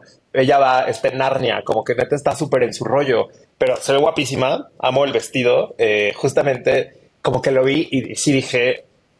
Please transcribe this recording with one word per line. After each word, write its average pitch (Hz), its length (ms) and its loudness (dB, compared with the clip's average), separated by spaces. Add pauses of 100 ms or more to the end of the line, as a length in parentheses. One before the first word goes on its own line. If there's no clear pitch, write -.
(340)
ella 135 240 4
va, 131 260 4
está 123 260 -2
en 131 100 -8
Narnia, 131 440 0
como 110 200 -2
que 123 120 -2
neta 127 200 -2
está 139 200 -2
súper 135 280 0
en 113 100 -2
su - 100 -8
rollo, 120 440 0 (300)
pero 127 200 0
se - 160 -2
ve 139 60 4
guapísima, 139 720 -2 (100)
amo 131 260 2
el 127 80 -4
vestido, 123 640 0
eh, 104 380 2
justamente 135 760 0 (280)
como 127 200 -2
que 139 100 0
lo 131 120 4
vi 139 260 0
y, 127 220 -4
y 107 40 -10
sí - 160 0
dije, 127 540 0 (340)